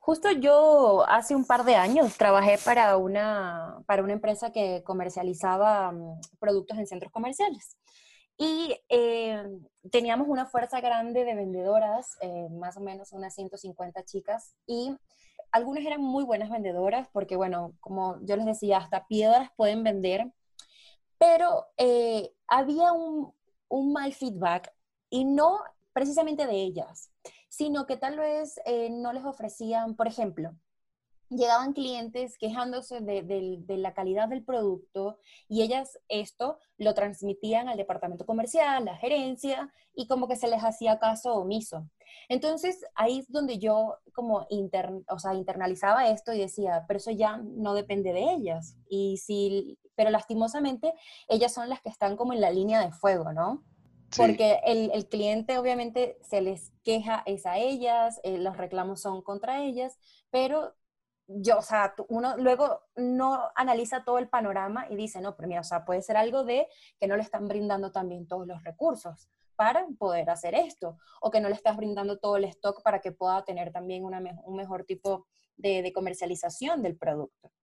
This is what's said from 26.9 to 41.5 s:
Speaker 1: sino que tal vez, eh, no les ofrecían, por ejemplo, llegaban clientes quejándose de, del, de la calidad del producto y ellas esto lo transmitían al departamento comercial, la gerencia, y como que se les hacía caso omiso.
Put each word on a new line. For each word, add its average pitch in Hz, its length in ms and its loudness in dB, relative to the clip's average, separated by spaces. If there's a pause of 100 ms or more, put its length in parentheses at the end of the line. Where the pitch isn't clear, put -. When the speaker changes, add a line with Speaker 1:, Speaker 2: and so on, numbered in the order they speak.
Speaker 1:
sino 294 380 -4
que 262 100 -4
tal 294 220 -6
vez, 302 460 -4
eh, 233 260 -2
no 240 220 -6
les 262 120 -8
ofrecían, 226 720 -6
por 226 100 0
ejemplo, 170 460 -6 (760)
llegaban 247 460 2
clientes 247 640 -6
quejándose 247 640 -6
de, 202 220 -4
del, 185 440 -6
de 190 100 -6
la 190 180 -4
calidad 196 340 -2
del 247 160 -6
producto 202 760 -4 (280)
y 220 140 0
ellas 254 460 -2
esto 226 500 -6 (180)
lo 214 160 2
transmitían 214 760 -2
al 233 80 -6
departamento 180 500 -6
comercial, 262 580 0
la 180 120 -8
gerencia, 262 760 -4 (220)
y 233 140 -10
como 254 180 0
que 247 80 -2
se 233 140 -2
les 226 160 0
hacía 220 340 2
caso 226 360 0
omiso. 190 540 -4 (400)